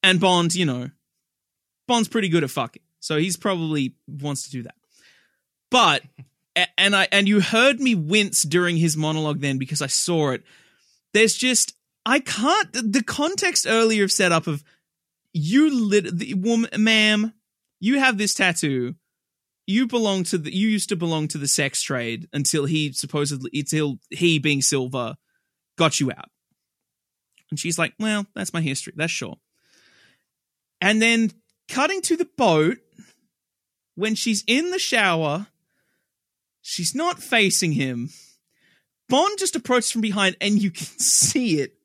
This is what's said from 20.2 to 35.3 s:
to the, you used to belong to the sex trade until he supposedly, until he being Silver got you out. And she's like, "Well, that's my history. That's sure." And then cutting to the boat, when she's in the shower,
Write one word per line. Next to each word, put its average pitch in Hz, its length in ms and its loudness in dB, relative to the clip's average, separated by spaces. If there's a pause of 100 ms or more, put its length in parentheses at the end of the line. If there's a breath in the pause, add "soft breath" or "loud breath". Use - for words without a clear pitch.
to 185 140 -2
the, 151 160 -8
you 196 140 0
used 214 200 -2
to 208 80 -2
belong 160 320 -2
to 156 100 -8
the 143 80 -6
sex - 360 -2
trade 117 500 -6
until 143 320 -2
he 151 280 -2
supposedly, 143 640 -6
until 147 440 -2 (120)
he 165 300 2
being 143 200 0
Silver 131 540 -2 (640)
got 160 220 2
you 131 100 0
out. - 200 -14 (1200)
And 156 100 -6
she's 170 180 -4
like, 165 220 -2
"Well, 214 340 -2
that's 196 180 -6
my 170 80 -2
history. 139 360 -4
That's 160 160 -4
sure." - 240 -8 (1400 soft breath)
And 214 200 2
then 226 300 4 (380)
cutting 320 340 -2
to 339 140 0
the 349 200 -4
boat, 170 420 4 (1160 loud breath)
when 214 200 -2
she's 214 320 -2
in 294 240 2
the 370 80 -4
shower, 180 680 0 (1160)